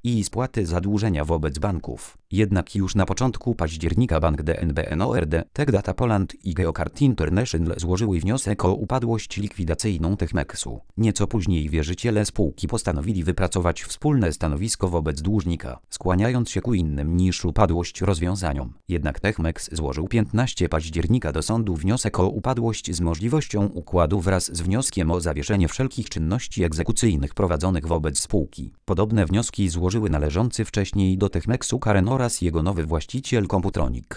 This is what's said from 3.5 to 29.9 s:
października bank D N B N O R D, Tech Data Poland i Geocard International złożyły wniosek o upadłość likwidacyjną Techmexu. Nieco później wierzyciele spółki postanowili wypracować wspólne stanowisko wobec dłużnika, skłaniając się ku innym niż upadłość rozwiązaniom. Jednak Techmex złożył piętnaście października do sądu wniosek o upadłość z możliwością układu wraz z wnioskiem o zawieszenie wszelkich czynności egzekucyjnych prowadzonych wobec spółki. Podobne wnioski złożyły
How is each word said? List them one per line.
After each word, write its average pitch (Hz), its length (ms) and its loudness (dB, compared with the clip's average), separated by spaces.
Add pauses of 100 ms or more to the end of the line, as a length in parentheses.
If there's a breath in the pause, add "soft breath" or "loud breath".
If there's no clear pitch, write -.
października 80 640 2
bank 76 220 2
D 78 180 0
N 80 140 0
B - 180 -2
N 80 100 0
O 120 160 2
R 82 80 2
D, 82 180 0 (100)
Tech 139 180 2
Data 101 220 2
Poland 107 520 0
i 92 80 -2
Geocard 82 480 -2
International 85 800 2
złożyły 92 400 0
wniosek 107 460 -2
o 92 80 4
upadłość 117 640 -2
likwidacyjną 92 800 -2
Techmexu. - 640 -4 (160)
Nieco 104 300 2
później 82 420 0
wierzyciele 90 560 0
spółki - 420 -2
postanowili 90 560 -2
wypracować 87 600 0
wspólne 123 500 2
stanowisko 85 540 -2
wobec 78 340 -2
dłużnika, 87 580 -2 (100)
skłaniając 110 600 0
się 92 120 -2
ku 120 120 0
innym 78 440 0
niż 90 280 2
upadłość 85 560 2
rozwiązaniom. 87 720 -2 (140)
Jednak 76 320 -2
Techmex 82 520 -2
złożył 78 360 -2
piętnaście 110 600 0
października 80 640 0
do 76 100 -2
sądu 110 340 0
wniosek 95 440 0
o 92 80 4
upadłość 117 680 -2
z 82 60 -2
możliwością 101 640 0
układu 87 540 0
wraz 87 360 0
z 82 60 -4
wnioskiem 92 500 0
o 87 100 0
zawieszenie 82 460 0
wszelkich - 420 -4
czynności 90 540 -2
egzekucyjnych 76 680 0
prowadzonych 85 540 0
wobec 78 320 0
spółki. - 540 -2 (120)
Podobne 104 400 2
wnioski 98 440 0
złożyły 90 400 0